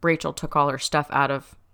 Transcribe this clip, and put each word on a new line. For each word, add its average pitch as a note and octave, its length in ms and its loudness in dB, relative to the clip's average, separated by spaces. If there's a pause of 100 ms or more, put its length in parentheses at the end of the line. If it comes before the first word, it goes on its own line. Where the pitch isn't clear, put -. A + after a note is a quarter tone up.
Rachel D#3+ 300 2
took - 240 -6
all C#3+ 120 4
her C3+ 80 -4
stuff D3 340 0
out C3+ 200 2
of C#3 240 -8 (180)